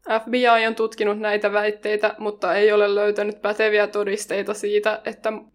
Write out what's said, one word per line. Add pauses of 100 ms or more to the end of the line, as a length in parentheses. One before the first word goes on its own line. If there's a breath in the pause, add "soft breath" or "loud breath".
F
B
I
on
tutkinut
näitä
väitteitä,
mutta
ei
ole
löytänyt
päteviä
todisteita
siitä,
että (220)